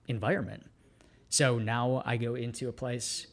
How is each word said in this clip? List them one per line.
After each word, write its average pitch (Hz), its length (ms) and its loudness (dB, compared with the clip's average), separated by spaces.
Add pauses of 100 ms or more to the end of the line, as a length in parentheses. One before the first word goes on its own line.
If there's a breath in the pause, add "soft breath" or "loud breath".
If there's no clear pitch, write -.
environment. 113 600 -2 (600 soft breath)
So 127 300 4
now 120 460 2
I 120 120 0
go 117 180 -2
into 120 320 -4
a 117 60 -4
place 123 600 -6